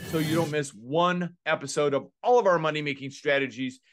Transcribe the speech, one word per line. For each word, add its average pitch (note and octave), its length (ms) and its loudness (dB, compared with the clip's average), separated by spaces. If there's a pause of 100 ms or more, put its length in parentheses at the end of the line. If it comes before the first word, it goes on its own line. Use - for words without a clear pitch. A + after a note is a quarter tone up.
(120)
so E3 60 -2
you D#3 160 0
don't D#3+ 160 0
miss D3 200 -4
one E3 680 -2 (100)
episode D3+ 480 0
of C#3 140 -2 (160)
all A#3+ 160 6
of G#3 80 4
our F3 100 6
money-making D3 540 -4
strategies C3 720 -2 (120)